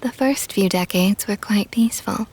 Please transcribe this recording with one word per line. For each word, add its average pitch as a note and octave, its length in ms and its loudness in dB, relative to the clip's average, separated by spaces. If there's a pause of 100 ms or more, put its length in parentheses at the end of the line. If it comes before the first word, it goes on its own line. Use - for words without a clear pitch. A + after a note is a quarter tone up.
The B3 100 -4
first - 400 0
few G3 160 2
decades F3+ 600 2
were G#3 80 -2
quite G3+ 340 0
peaceful A3+ 640 -2